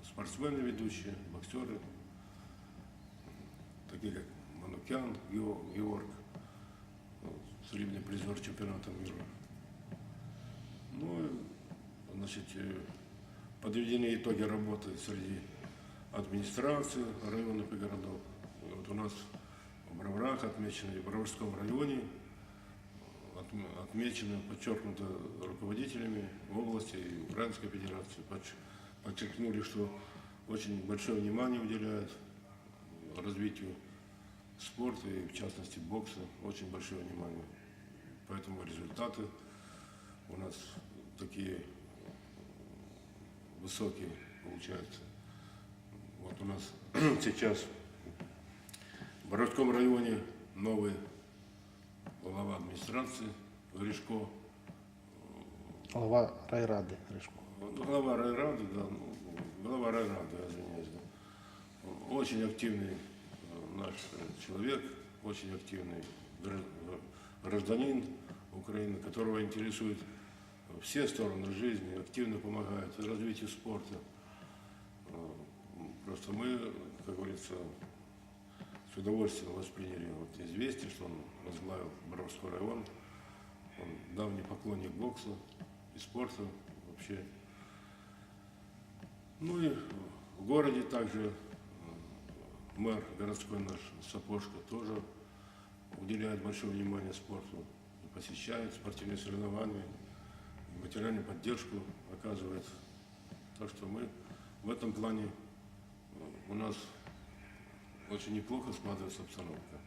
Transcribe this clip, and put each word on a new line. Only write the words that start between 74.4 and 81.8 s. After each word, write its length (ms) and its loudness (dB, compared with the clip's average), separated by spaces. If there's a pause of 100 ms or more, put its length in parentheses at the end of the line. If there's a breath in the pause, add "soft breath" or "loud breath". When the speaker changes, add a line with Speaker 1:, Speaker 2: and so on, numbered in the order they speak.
Speaker 1:
Э, 200 -4 (760)
просто 260 -4
мы, 400 4 (340)
как 100 0
говорится, 380 -2 (1400 loud breath)
с 40 -4
удовольствием 560 6
восприняли 640 -2
вот 100 -4 (100)
известие, 520 0
что 140 -6
он 80 -4 (320)
возглавил 440 -2 (220)